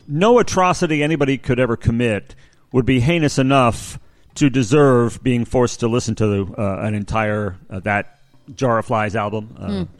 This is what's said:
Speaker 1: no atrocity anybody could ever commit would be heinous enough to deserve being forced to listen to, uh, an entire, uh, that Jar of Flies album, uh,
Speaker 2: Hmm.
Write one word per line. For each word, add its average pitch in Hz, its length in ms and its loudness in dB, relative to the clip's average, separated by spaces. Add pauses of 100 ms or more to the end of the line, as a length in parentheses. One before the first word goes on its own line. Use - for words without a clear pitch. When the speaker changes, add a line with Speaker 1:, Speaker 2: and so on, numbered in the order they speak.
Speaker 1:
no 208 320 4
atrocity 175 640 0
anybody 143 340 0
could 123 220 -2
ever 117 160 0
commit 117 580 -2 (380)
would 127 140 2
be 131 160 2
heinous 156 360 2
enough 131 640 2 (360)
to 147 140 2
deserve 123 720 2
being 120 220 0
forced 123 380 0
to 117 80 0
listen 117 260 -2
to, 101 420 -2
uh, 98 240 -4
an 107 140 -4
entire, 104 640 -4 (120)
uh, 98 120 -10
that 104 320 -4 (400)
Jar 117 240 0
of 107 80 -2
Flies 107 300 -2
album, 107 440 -6
uh, 95 80 -10
Speaker 2:
Hmm. 98 160 -4 (160)